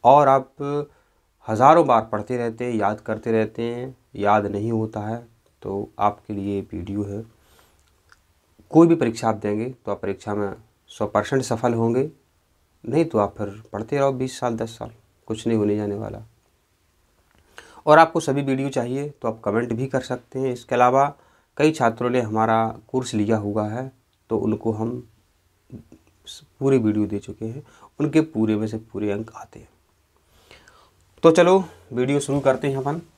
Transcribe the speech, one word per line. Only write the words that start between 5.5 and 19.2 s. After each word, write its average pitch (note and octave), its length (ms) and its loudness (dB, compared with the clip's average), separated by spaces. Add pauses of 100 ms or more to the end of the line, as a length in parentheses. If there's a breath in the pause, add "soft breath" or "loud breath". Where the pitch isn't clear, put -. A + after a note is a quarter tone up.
तो G2 360 -6
आपके G#2 360 -4
लिए G2+ 200 -6
ये G2 60 -4
वीडियो G2 440 -8
है। G2+ 200 -10 (1500 soft breath)
कोई E3 160 8
भी E3 80 6
परीक्षा A#2+ 340 -2
आप A2 60 0
देंगे G#2 360 -4
तो A#2 220 -10
आप G2 100 -8
परीक्षा G2 320 -6
में G2+ 200 -4 (340)
सौ - 180 -6
परसेंट A2+ 360 0
सफल A#2+ 320 -2
होंगे, A#2 360 0 (760)
नहीं D#3 200 0
तो D#3 140 -2
आप G2+ 200 0
फिर G#2 240 -10 (100)
पढ़ते A2+ 260 -6
रहो C#3 140 2
बीस C3 280 -6
साल, A#2+ 160 -2
दस A2+ 140 -6
साल, A#2 200 -14 (360)
कुछ A2+ 200 -8
नहीं A#2 120 0
होने G#2 180 0
जाने G#2 180 -4
वाला। G#2+ 280 -10 (1600 loud breath)
और D3+ 120 8
आपको D#3+ 220 4
सभी C#3+ 220 -2
वीडियो C3+ 260 -2
चाहिए C3 420 -4
तो - 180 -8